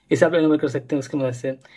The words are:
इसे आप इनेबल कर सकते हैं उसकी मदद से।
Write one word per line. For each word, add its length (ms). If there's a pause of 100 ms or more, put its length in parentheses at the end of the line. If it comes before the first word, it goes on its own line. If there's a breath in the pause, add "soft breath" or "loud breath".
(100)
इसे 160
आप 80
इनेबल 240
कर 100
सकते 280
हैं 40
उसकी 180
मदद 140
से। 240 (200 soft breath)